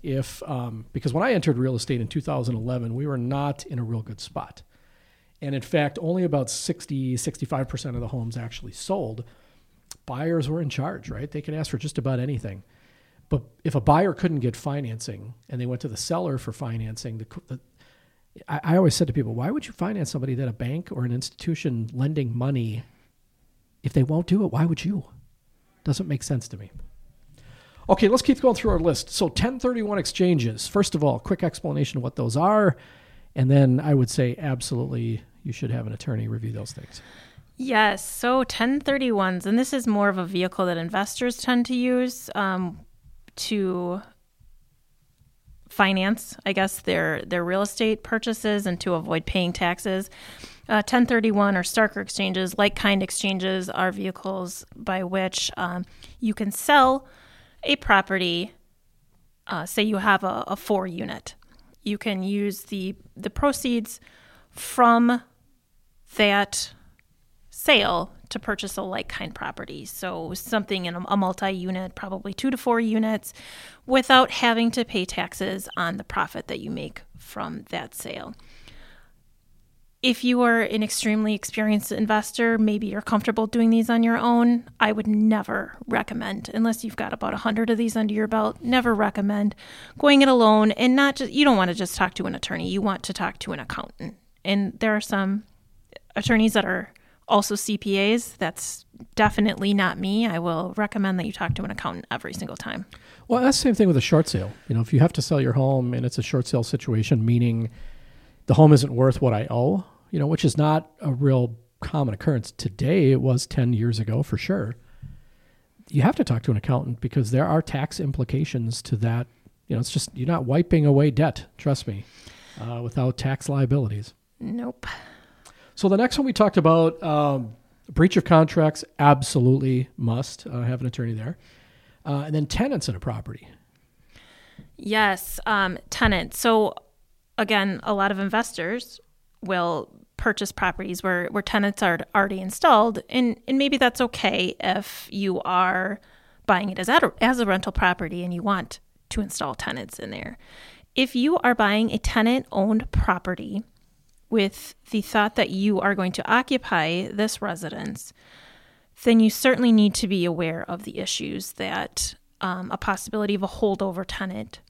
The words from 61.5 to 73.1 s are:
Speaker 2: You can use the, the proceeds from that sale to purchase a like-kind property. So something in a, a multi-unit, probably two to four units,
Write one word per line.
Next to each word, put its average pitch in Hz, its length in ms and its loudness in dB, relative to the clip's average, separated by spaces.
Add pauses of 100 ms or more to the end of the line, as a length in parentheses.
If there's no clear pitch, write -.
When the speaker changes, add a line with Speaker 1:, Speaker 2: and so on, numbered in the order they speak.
Speaker 2:
You 208 160 -4
can 196 240 -4
use 202 400 -4
the, 196 320 -8 (220)
the 208 140 -8
proceeds 247 720 -2 (500)
from 240 720 4 (920)
that 202 560 2 (800)
sale 196 640 2 (180)
to - 80 -6
purchase 202 400 -6
a 196 40 -4
like-kind - 520 -8
property. - 500 -10
So 175 500 -10
something 196 520 -4
in 170 80 -6
a, 180 140 -8
a 202 80 0
multi-unit, 185 800 -2
probably 190 380 -10
two 269 180 -2
to 254 60 -2
four 233 240 0
units, 220 540 -2 (500)